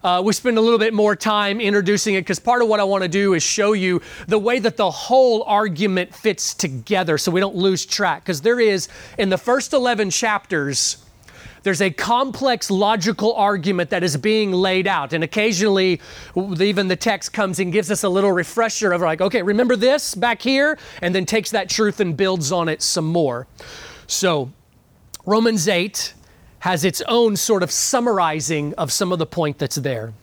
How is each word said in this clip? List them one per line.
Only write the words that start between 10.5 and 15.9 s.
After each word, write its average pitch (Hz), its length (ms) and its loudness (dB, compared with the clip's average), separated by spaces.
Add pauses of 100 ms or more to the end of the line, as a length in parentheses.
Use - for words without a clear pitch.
there's 190 180 0
a 190 80 2
complex 240 800 -2
logical 208 640 2
argument 190 560 0
that 185 160 0
is 147 100 0
being 208 380 0
laid 185 340 2
out. 156 240 -2
And 160 100 -2
occasionally, 196 800 2 (360)